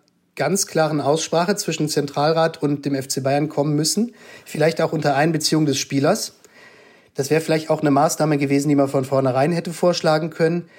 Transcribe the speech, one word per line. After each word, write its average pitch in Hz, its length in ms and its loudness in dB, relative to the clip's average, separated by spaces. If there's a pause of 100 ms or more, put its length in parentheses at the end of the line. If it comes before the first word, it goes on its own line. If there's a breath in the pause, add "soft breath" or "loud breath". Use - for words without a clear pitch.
(340)
ganz 160 320 -2
klaren 156 340 0
Aussprache 160 540 0
zwischen 156 340 -4
Zentralrat 160 720 0
und 143 260 -2
dem 143 100 -2
F 135 100 -4
C - 140 -4
Bayern 143 280 0
kommen 147 280 0
müssen. 202 360 0 (320 loud breath)
Vielleicht 160 360 0
auch 160 120 0
unter 147 220 0
Einbeziehung 156 500 2
des 135 140 0
Spielers. 143 600 -2 (760 loud breath)
Das 135 160 -2
wäre 156 100 2
vielleicht 156 300 -2
auch 151 120 0
eine 147 100 2
Maßnahme 147 460 2
gewesen, 139 300 0
die 147 60 4
man 139 140 2
von 139 160 0
vornherein 135 480 0
hätte 170 200 -4
vorschlagen 165 580 0
können, 170 480 -2